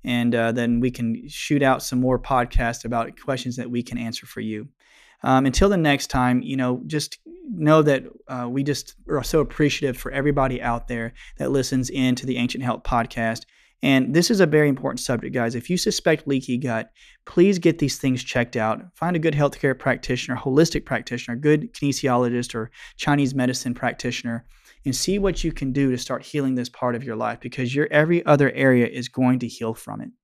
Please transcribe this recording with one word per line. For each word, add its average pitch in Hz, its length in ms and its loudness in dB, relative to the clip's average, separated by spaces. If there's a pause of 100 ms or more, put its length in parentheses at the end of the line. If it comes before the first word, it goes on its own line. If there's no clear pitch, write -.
and, 120 280 0
uh, 113 200 2
then 120 260 0
we 123 140 0
can 120 360 -6
shoot 147 320 -2
out 135 220 2
some 127 180 -2
more 127 200 2
podcasts 123 640 0
about 117 340 -4
questions 127 380 -6
that 120 120 -8
we 120 140 -2
can 120 160 -8
answer 117 280 -8
for - 140 -12
you. 110 280 -8 (560)
Um, 131 200 4
until 139 240 4
the 202 80 4
next 147 300 2
time, 127 360 2
you 135 140 -6
know, 127 300 -2
just 151 320 -6 (320)
know 156 320 6
that, 135 220 2 (240)
uh, 123 200 -8
we 135 140 -2
just 139 320 -4 (160)
are 139 140 -2
so 160 160 2
appreciative 139 560 0
for 135 160 -10
everybody 135 500 0
out 120 240 -4
there 117 280 -6 (240)
that 131 120 -2
listens 131 400 0
in 127 240 0
to 127 120 -6
the 127 100 -2
Ancient 123 260 -2
Health 123 220 -4
Podcast. 117 580 -2 (400)
And 135 320 2
this 175 160 4
is 214 80 4
a 180 80 8
very 151 220 4
important 135 320 -4
subject, 127 340 -4
guys. 120 220 -2
If 113 120 -8
you 180 80 0
suspect - 520 0
leaky 131 300 -2
gut, 117 340 -6 (340)
please 185 320 4
get 165 220 2
these 139 180 0
things 127 240 -2
checked 120 320 -2
out. 110 280 -2 (120)
Find 170 220 -2
a 160 40 0
good 156 140 2
healthcare 143 420 2
practitioner, 123 600 -2
holistic 143 480 2
practitioner, 120 520 -6
good 147 380 2
kinesiologist 123 800 0
or 113 160 -6 (260)
Chinese 143 380 2
medicine 127 400 -2
practitioner, 120 720 -6 (380)
and 131 100 -2
see 196 240 -2
what 196 240 0
you 160 100 -2
can 135 200 -6
do 139 180 2
to 123 80 -2
start 123 260 -8
healing 135 300 -2
this 123 140 -4
part 123 260 -2
of 120 80 -6
your 117 140 -8
life, 113 240 -4
because 127 340 -6
your 147 160 2
every 165 360 4
other 143 260 6
area 127 340 6
is 123 220 -8
going 127 320 2
to 117 80 -6
heal 113 260 -6
from 107 260 -12
it. - 80 -12 (160)